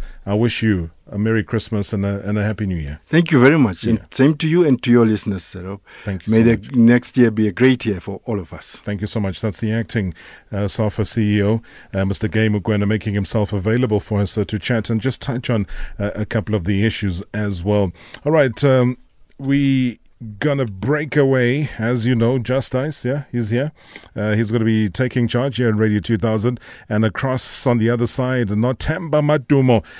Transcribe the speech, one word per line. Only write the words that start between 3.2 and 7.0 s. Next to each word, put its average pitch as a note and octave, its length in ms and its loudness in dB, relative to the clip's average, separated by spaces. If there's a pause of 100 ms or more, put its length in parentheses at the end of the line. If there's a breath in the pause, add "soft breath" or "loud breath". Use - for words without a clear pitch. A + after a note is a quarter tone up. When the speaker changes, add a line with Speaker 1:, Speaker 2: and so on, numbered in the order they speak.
Speaker 2:
you C3+ 100 6
very C#3+ 160 8
much. A2 260 2
And A2 160 2
Speaker 1:
Yeah. - 120 -20
Speaker 2:
same D3 260 4
to E3 100 -2
you E3+ 180 4
and C3 180 2
to A#2+ 80 2
your A#2+ 140 8
listeners, G#2 380 -2
Sarah. F#2+ 360 -12 (260 loud breath)
Speaker 1:
Thank G2 200 -6
you G#2+ 60 -2
Speaker 2:
May A2 80 6
Speaker 1:
so A2+ 40 6
Speaker 2:
the A#2 140 4
Speaker 1:
much. G#2 180 -8
Speaker 2:
next A#2+ 420 4